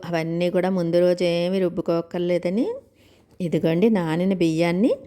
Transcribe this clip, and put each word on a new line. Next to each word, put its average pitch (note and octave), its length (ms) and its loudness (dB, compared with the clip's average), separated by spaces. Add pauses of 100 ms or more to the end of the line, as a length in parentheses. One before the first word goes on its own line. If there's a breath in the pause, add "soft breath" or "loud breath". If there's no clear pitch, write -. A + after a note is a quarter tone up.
అవన్నీ E3+ 460 -2
కూడా F3+ 200 0
ముందు E3+ 300 0
రోజు F3+ 240 2
ఏమీ F3 340 0
రుబ్బుకోక్కర్లేదని. F3 1160 -2 (640 soft breath)
ఇదిగోండి, E3+ 500 2
నానిన F3+ 440 0
బియ్యాన్ని F3 600 2 (120)